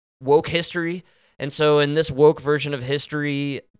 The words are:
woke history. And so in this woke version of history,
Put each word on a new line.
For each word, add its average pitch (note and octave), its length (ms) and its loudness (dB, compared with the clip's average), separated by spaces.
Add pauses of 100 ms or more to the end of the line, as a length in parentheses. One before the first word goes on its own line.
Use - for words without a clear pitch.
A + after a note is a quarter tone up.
(220)
woke C#3+ 280 2
history. E3+ 540 -4 (360)
And C#3+ 120 -6
so D3+ 280 4
in C#3+ 160 2
this D#3 160 0
woke D3+ 300 4
version C#3+ 320 -2
of C3 100 -6
history, C#3+ 800 -4 (180)